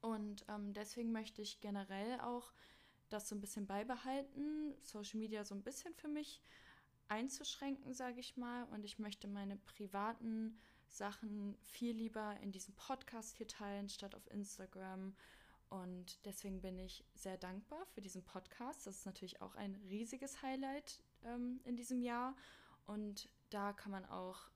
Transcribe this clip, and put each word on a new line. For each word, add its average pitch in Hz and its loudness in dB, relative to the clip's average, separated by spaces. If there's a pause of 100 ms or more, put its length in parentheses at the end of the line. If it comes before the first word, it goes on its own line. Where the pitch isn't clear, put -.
Und, 208 2
ähm, 208 0
deswegen 226 2
möchte 220 2
ich - -2
generell 202 2
auch 240 2 (560)
das 208 2
so 214 0
ein 202 2
bisschen 202 0
beibehalten, 277 2
Social 208 -2
Media 214 2
so 202 -2
ein 196 0
bisschen 294 -2
für - -4
mich 294 0 (640)
einzuschränken, 269 2
sag 247 0
ich - -4
mal. 240 0
Und 214 -2
ich 208 -6
möchte 208 -2
meine 202 2
privaten 220 2 (300)
Sachen 208 0
viel 233 2
lieber 220 2
in 202 0
diesem 190 -6
Podcast 240 -4
hier 220 -4
teilen, 202 0
statt 196 -4
auf - -10
Instagram. 190 -2 (560)
Und 180 -2
deswegen 196 0
bin 185 0
ich 185 -4 (100)
sehr 190 -2
dankbar 202 -4
für - -8
diesen 185 -4
Podcast. - -4
Das 196 -6
ist - -4
natürlich 185 -4
auch 185 -6
ein 196 0 (140)
riesiges 233 0
Highlight, 269 2 (240)
ähm, 247 2
in 247 4
diesem 247 4
Jahr. 247 4 (500)
Und 208 0 (220)
da 202 4
kann 202 -4
man 190 0
auch 185 -2